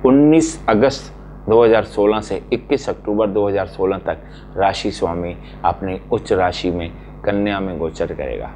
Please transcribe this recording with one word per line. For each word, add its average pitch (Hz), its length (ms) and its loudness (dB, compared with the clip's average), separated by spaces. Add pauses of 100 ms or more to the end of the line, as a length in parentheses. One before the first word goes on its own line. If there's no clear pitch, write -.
उन्नीस 151 640 6
अगस्त 117 440 2 (360)
दो 110 160 6
हज़ार 110 200 6
सोलह 107 360 2
से 101 220 -6 (100)
इक्कीस 127 360 -2
अक्टूबर 104 380 -2
दो 101 220 0
हज़ार 98 180 -2
सोलह 95 320 -2
तक - 240 -6 (340)
राशि 98 340 0
स्वामी 87 460 -4 (280)
अपनी 92 360 -2 (120)
उच्च 110 200 -2
राशि 90 380 0
में 85 200 -4 (340)
कन्या 101 360 -2
में 92 180 -6
गोचर 80 360 -6
करेगा। 60 420 -8